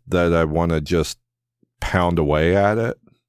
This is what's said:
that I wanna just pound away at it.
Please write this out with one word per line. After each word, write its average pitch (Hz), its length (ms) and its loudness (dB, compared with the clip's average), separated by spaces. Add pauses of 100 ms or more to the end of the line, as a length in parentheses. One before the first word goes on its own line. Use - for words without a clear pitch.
that 87 260 2
I 82 120 2
wanna 82 360 -2
just 78 380 -2 (600)
pound 87 380 0
away 78 360 2
at 101 220 2
it. 113 200 -4 (320)